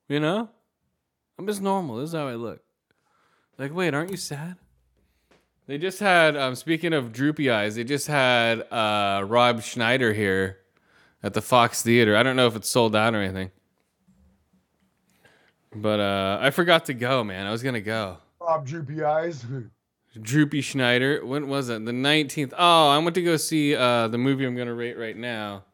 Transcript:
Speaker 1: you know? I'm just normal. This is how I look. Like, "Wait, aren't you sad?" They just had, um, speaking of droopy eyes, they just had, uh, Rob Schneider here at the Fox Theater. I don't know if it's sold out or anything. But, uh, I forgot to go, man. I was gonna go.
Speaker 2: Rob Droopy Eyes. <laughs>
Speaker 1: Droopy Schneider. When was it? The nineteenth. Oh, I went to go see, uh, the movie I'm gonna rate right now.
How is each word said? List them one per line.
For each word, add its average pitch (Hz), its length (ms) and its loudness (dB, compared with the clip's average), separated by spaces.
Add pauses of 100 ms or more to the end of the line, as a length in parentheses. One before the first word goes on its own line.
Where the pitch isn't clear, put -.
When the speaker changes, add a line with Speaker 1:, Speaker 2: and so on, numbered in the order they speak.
Speaker 1:
you 143 120 0
know? 196 300 -2 (880)
I'm 175 80 -10
just 202 160 -4
normal. 190 360 -2
This 147 120 -6
is 165 60 -8
how 147 120 -4
I 123 80 -6
look. 113 260 -10 (960)
Like, 139 140 -8
"Wait, 175 200 -2
aren't 160 180 -2
you 180 60 -8
sad?" 160 380 -10 (1120)
They 143 100 -8
just 185 220 -6
had, 170 360 6
um, 131 200 -2
speaking 160 380 -2
of 120 200 -2
droopy 143 380 0
eyes, 107 240 0
they 117 80 -4
just 135 240 -4
had, 123 540 2 (120)
uh, 104 520 0
Rob 120 360 4
Schneider 120 520 0
here 95 440 0 (680)
at 104 100 -4
the 107 80 -2
Fox 120 420 2
Theater. 117 340 4
I 117 60 6
don't 131 120 0
know 127 120 4
if 110 80 -2
it's 104 120 -10
sold 113 280 2
out 113 180 2
or 107 80 -2
anything. 95 300 -6 (2250)
But, 107 280 -2
uh, 98 400 0
I 131 80 4
forgot 170 380 2
to 147 60 -4
go, 123 300 0
man. 98 220 -8
I 101 60 -4
was 117 120 -6
gonna 127 180 -2
go. 104 360 -4 (240)
Speaker 2:
Rob 160 240 -2
Droopy 156 380 -8
Eyes. 156 420 -2 (360)
<laughs> - 400 -20
Speaker 1:
Droopy 147 400 2
Schneider. 131 640 2
When 139 220 -6
was 139 220 -4
it? 110 160 -6
The 120 80 -4
nineteenth. 139 640 0
Oh, 165 320 6
I 143 80 6
went 165 180 0
to 185 60 0
go 170 160 2
see, 151 380 0
uh, 120 340 2
the 120 80 -4
movie 135 280 0
I'm 123 120 -4
gonna 120 160 -6
rate 120 240 -8
right 110 180 -8
now. 107 480 -8 (100)